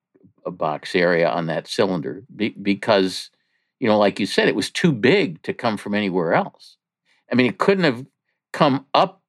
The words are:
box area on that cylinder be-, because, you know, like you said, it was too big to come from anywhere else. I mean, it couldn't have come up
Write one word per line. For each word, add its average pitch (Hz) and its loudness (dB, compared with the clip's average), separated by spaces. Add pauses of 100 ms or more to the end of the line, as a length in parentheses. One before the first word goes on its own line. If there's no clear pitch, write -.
(460)
box 85 -6
area 85 2
on 85 -4
that 80 -6
cylinder 92 -4 (120)
be-, - -4 (120)
because, 98 0 (500)
you 123 -2
know, 107 4
like 101 2
you 104 0
said, 220 0
it 117 2
was - -4
too - 2
big 143 0
to 98 -6
come 107 -4
from 104 -8
anywhere 92 0
else. - -4 (540)
I - 0
mean, 127 4
it - -4
couldn't 190 2
have 131 -2 (460)
come 139 2
up 180 2